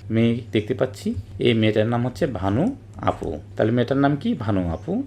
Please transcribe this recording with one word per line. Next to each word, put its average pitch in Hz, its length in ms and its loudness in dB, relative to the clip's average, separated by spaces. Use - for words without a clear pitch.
মেয়ে 113 300 2
দেখতে 113 220 0
পাচ্ছি, - 400 -2
এই 123 160 4
মেয়েটার 110 320 4
নাম 120 200 0
হচ্ছে 143 200 -2
ভানু 113 500 0
আপু। 82 440 -2
তাহলে 110 160 2
মেয়েটার 123 240 2
নাম 143 200 4
কি? 220 180 -2
ভানু 98 340 0
আপু। 180 380 -4